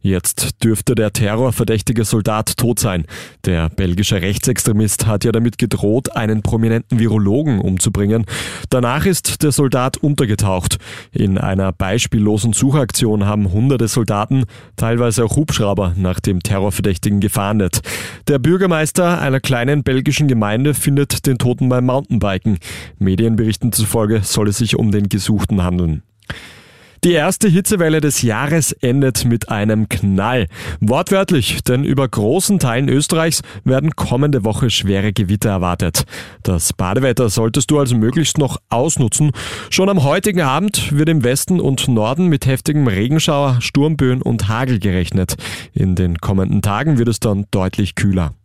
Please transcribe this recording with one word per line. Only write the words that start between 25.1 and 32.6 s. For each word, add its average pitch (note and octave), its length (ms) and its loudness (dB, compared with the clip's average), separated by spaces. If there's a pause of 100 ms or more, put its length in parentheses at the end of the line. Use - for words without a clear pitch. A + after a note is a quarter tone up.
Gesuchten G2+ 520 0
handeln. F2 400 0 (1000)
Die F3 100 4
erste E3+ 340 2
Hitzewelle E3+ 520 2
des C#3+ 220 0
Jahres C3+ 480 0
endet C3 540 0
mit A#2 240 0
einem G#2+ 400 0
Knall. G2+ 580 0 (320)
Wortwörtlich, E3+ 840 0
denn B2+ 180 0
über C3+ 240 0
großen D3 540 0